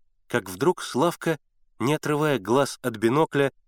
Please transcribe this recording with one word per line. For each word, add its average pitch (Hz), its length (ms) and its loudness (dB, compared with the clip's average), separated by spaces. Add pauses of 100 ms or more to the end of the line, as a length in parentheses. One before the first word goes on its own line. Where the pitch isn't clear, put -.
(260)
как - 220 -2
вдруг 139 340 0
Славка — - 560 -2 (400)
не 131 160 0
отрывая 147 440 0
глаз 120 440 0
от 117 140 -4
бинокля 139 560 2 (160)